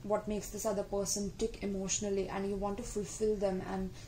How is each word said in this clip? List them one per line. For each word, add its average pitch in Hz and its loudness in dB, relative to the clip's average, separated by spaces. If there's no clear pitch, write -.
what 208 2
makes 208 -2
this 208 -4
other 202 2
person 196 0
tick 220 0
emotionally, 196 0
and 196 0
you 202 0
want 202 0
to 240 -4
fulfill 214 0
them 185 2
and 190 -2